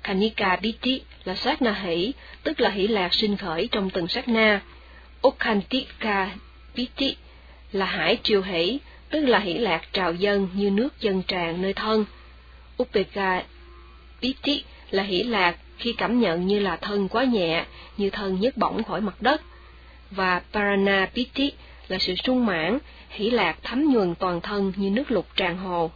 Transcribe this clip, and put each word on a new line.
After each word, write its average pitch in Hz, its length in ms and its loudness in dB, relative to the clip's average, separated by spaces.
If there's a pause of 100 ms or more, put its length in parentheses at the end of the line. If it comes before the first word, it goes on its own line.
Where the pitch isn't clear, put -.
Khanika 196 540 0
Piti 233 460 -4 (220)
là 185 100 -6
sát 269 280 -2
na 226 100 2
hỷ, 190 400 -2 (300)
tức 302 180 -2
là 214 100 4
hỷ 196 160 0
lạc 196 280 2
sinh 208 220 0
khởi 180 360 -4
trong 196 180 0
từng 175 180 -4
sát 254 200 -4
na. 214 340 4 (580)
Okkantika 214 1080 0 (440)
Piti 254 420 -4 (560)
là 196 140 0
hải 180 360 0
triều 202 200 4
hỷ, 185 360 -2 (320)
tức 311 100 0
là 247 180 4
hỷ 175 160 -2
lạc 180 280 0 (100)
trào 180 200 0
dâng 196 420 0
như 202 160 2
nước 220 300 0
dâng 190 220 0
tràn 175 400 -4
nơi 190 100 -2
thân. 214 320 0 (760)
Upekkha 190 600 0 (800)
Piti 277 420 -2 (260)
là 190 120 0
hỷ 190 200 -2
lạc 196 340 2 (220)
khi 233 140 -4
cảm 214 280 0
nhận 180 260 2
như 202 120 2
là 190 180 0
thân 202 320 -2
quá 226 160 0
nhẹ, 175 400 2 (320)
như 196 140 0
thân 190 300 -2
nhấc 247 160 0
bổng 190 260 0
khỏi 185 180 -4
mặt 208 220 -6
đất. 277 200 2 (680)
Và 185 320 0 (100)
Parana 196 600 4
Piti 269 380 -2 (360)
là 185 100 -2
sự 185 160 -2 (100)
sung 254 220 2
mãn, 180 320 0 (300)
hỷ 214 220 -2
lạc 196 320 2
thấm 277 300 2
nhuần 190 220 4
toàn 175 260 -2
thân 202 360 -2
như 196 140 0
nước 254 200 0
lụt 190 140 0 (120)
tràn 180 200 0
hồ. 175 400 -2